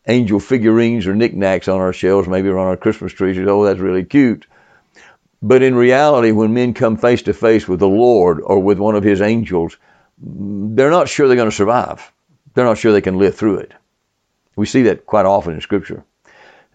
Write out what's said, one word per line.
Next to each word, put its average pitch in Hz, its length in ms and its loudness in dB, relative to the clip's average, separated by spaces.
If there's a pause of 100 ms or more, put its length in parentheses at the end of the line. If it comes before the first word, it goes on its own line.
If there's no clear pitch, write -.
angel 110 320 0
figurines 117 640 0
or 95 80 -4
knickknacks 95 540 -2
on 95 120 -2
our 92 140 -2
shelves, 95 340 0
maybe 95 220 -2
around 92 200 -2
our 92 80 -4
Christmas 107 360 -4
trees. 95 240 -4
"Oh, 101 260 0
that's 95 160 0
really 92 240 -2
cute." 127 440 0 (960)
But 127 180 4
in 131 140 2
reality, 123 560 2
when 110 240 0
men 123 180 -2
come 113 240 -2
face 120 260 0
to 104 100 -4
face 113 340 2
with 92 120 -2
the 98 80 2
Lord 98 560 2
or 98 160 0
with 95 200 0
one 107 160 0
of 101 80 -2
his 101 180 2
angels, 104 560 -2 (400)
they're 104 720 -4
not 160 180 2
sure 143 200 0
they're 123 100 4
gonna 110 140 0
survive. 107 600 -2 (440)
They're 123 100 2
not 110 140 0
sure 113 120 2
they 101 100 4
can 92 180 -2
live 101 160 2
through 101 220 -2
it. - 160 -12 (840)
We 107 100 -4
see 131 180 0
that 98 220 0
quite 101 220 0
often 90 260 -2
in 78 80 -12
Scripture. - 420 -6 (720)